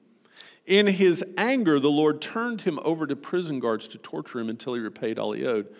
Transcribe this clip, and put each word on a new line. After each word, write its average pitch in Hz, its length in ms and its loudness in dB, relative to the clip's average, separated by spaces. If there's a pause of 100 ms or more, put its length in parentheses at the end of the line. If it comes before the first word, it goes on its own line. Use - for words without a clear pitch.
(680)
In 202 220 4
his 185 360 4 (140)
anger, 202 420 4
the 143 120 4
Lord 151 300 2
turned 233 400 -6
him 160 220 -2
over 160 240 -2
to 139 80 -4
prison 160 440 -4
guards 113 300 -2
to - 100 -16
torture - 400 -10
him 113 100 -4
until 117 240 -6
he 120 80 -4
repaid 110 360 -6
all 107 140 -2
he 120 140 -4
owed. 110 340 -2